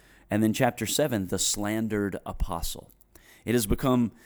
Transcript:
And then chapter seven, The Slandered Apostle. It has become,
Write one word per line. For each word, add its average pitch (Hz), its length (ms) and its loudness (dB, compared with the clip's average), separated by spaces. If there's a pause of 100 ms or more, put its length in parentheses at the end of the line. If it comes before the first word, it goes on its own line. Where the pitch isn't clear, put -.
(300)
And 107 120 2
then 110 120 4
chapter 120 320 0
seven, 117 420 0
The 92 120 -4
Slandered 104 840 -2
Apostle. - 680 -6 (520)
It 110 120 0
has 117 100 2
become, 120 460 2 (140)